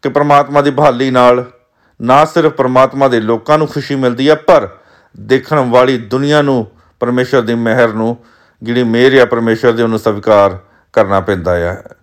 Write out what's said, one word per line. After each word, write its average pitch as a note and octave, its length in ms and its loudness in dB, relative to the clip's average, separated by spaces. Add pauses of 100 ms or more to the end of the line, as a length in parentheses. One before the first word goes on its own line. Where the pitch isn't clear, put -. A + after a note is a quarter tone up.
ਕਿ C#3 60 -4
ਪ੍ਰਮਾਤਮਾ C#3+ 520 0
ਦੀ C#3+ 100 2
ਬਹਾਲੀ C3+ 400 0
ਨਾਲ B2 400 2 (520)
ਨਾ C3 220 4
ਸਿਰਫ D#3 280 0
ਪ੍ਰਮਾਤਮਾ C3 560 0
ਦੇ A#2+ 120 0
ਲੋਕਾਂ A#2 380 0
ਨੂੰ D3+ 80 -2
ਖੁਸ਼ੀ C#3+ 280 -8
ਮਿਲਦੀ C3 360 -2
ਹੈ, D3+ 40 6
ਪਰ D3+ 340 2 (520)
ਦੇਖਣ C3 380 -2
ਵਾਲੀ B2+ 400 2
ਦੁਨੀਆ C3+ 440 -2
ਨੂੰ C3 240 -2 (340)
ਪਰਮੇਸ਼ਰ B2 420 -2
ਦੀ A#2 120 -4
ਮਿਹਰ A#2 380 0
ਨੂੰ, A2+ 240 -4 (460)
ਜਿਹੜੀ A#2+ 200 -4
ਮਿਹਰ B2 360 2
ਆ B2 60 6
ਪਰਮੇਸ਼ਰ A#2 480 -2
ਦੀ, A#2 100 -2
ਉਹਨੂੰ A2+ 160 -2
ਸਵੀਕਾਰ G#2 600 0 (340)
ਕਰਨਾ G2 280 0
ਪੈਂਦਾ F2 520 -4
ਆ। F#2+ 40 -10 (260)